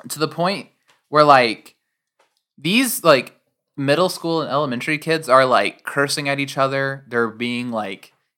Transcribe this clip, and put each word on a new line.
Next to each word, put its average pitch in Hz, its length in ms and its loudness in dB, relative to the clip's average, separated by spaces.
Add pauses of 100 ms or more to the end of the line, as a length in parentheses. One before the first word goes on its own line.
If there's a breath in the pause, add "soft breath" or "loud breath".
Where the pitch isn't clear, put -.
(100)
to - 100 -10
the 151 80 -2
point 170 420 -6 (400)
where, 151 140 4
like, 131 520 4 (840)
these, 214 460 0
like, 139 360 2 (380)
middle 147 320 2
school 165 320 -4
and 139 100 -6
elementary 143 460 -2
kids 156 320 -4
are, 131 160 6
like, 104 380 0
cursing 139 440 -4
at 139 120 -2
each 139 180 -6
other. 135 500 -4
They're 117 220 -2
being, 120 420 -6
like, 101 420 -8 (240)